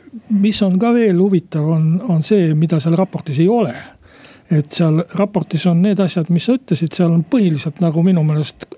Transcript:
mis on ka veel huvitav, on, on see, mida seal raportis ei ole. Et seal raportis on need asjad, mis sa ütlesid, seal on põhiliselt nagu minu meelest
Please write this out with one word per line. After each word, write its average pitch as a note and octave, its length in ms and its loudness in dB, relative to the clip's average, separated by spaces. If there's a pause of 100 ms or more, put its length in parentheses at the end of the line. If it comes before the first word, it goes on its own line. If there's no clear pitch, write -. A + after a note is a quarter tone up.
(300)
mis G3+ 320 0
on F#3 180 2
ka A#3 140 2
veel G#3+ 260 2
huvitav, F3+ 480 0
on, D#3+ 420 0
on D#3+ 140 0
see, F3+ 320 2
mida D#3 240 0
seal E3 160 0
raportis E3+ 440 -4
ei E3+ 100 2
ole. A3 260 0 (760)
Et D3+ 200 0
seal D#3+ 300 0 (180)
raportis G3 480 -4
on E3+ 160 2
need G#3 160 0
asjad, F3 320 -2
mis E3+ 160 0
sa B3 80 2
ütlesid, E3+ 400 -4
seal E3+ 160 0
on E3 160 2
põhiliselt E3+ 560 -2
nagu E3 200 0
minu F3+ 200 2
meelest D3+ 400 -4 (140)